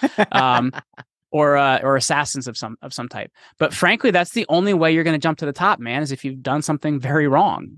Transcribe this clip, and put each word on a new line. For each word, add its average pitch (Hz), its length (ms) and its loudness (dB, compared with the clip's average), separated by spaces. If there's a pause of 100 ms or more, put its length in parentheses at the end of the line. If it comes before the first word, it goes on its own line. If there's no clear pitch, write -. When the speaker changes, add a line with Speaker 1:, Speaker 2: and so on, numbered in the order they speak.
(320)
Speaker 1:
um, 127 400 2 (300)
Speaker 2:
<laughs> - 300 -20
Speaker 1:
or, 147 260 4
uh, 135 240 2
or 135 140 2
assassins 139 520 -2
of 117 100 -12
some, 113 240 -12
of 135 120 -16
some 123 160 -10
type. - 220 -12 (260)
But 156 160 -2
frankly, 220 380 2
that's 175 200 2
the 233 180 -4
only 196 240 2
way 160 200 2
you're 160 100 2
gonna 160 140 2
jump 156 220 -2
to 160 60 -6
the 143 80 -4
top, - 260 0
man, 120 240 -4
is 139 80 -6
if 135 120 -8
you've 135 200 -8
done 135 180 -2
something 151 380 -2
very 147 280 0
wrong. 143 500 2